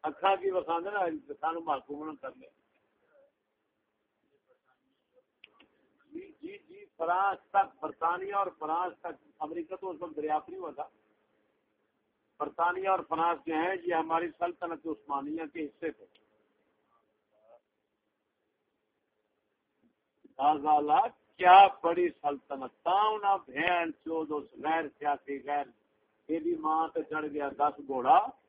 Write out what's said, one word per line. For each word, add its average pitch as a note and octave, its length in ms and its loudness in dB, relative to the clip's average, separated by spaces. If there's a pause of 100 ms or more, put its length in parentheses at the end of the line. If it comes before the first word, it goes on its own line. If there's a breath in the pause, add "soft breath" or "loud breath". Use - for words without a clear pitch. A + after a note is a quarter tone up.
اکھاں F#3 320 0
کی F#3 160 -2
وکھاندے F3 380 -2
نا، G#3 120 -4 (380)
سانو E3 200 -4
محکوم D3 400 -6 (100)
نہ D3+ 120 -12
کر C3 140 -12
لے۔ B2+ 120 -20 (3750)
جی، F4 140 -14 (160)
جی، F4+ 120 -14 (140)
جی، F#4+ 120 -20 (180)
فرانس F3+ 420 0 (100)
تک، G3 180 2 (120)
برطانیہ F3 560 -4
اور G3 120 0 (120)
فرانس E3 400 -4
تک، - 160 -12 (240)
امریکہ D#3+ 360 -8
تو F#3+ 140 -14
اس D#3+ 100 -10
وقت D#3+ 160 -12
دریافت D3+ 340 -4
نہیں F#3 100 -14
ہوا E3 120 -10
تھا۔ D3 160 -12 (1500)
برطانیہ F#3 500 -2
اور F#3 100 2 (100)
فرانس E3 360 0
جو E3 80 -4
ہیں، F3 300 -2
یہ F3 120 -2
ہماری E3 320 -2 (120)
سلطنت E3+ 480 -6
عثمانیہ D3 680 -8
کے D#3+ 120 -8
حصے - 260 -8
تھے۔ - 140 -20 (4000)
غزالہ D3+ 640 4 (360)
کیا F3+ 220 12 (240)
بڑی E3+ 240 2 (140)
سلطنت، C#3 500 -6 (120)
تاؤنا G3+ 520 2
بہن E3+ 560 -2
چود D#3+ 400 -6
اس C#3 160 -6 (160)
غیر D#3 220 0 (140)
سیاسی، C#3+ 460 -4
غیر، C#3+ 200 -2 (640)
یہ D#3+ 100 0
بھی E3 160 -2
ماں D#3 380 0
تے D#3+ 100 -4
چڑھ D#3 220 -6
گیا C#3+ 320 -6
دس C#3+ 180 2 (120)
گھوڑا C3+ 320 6 (300)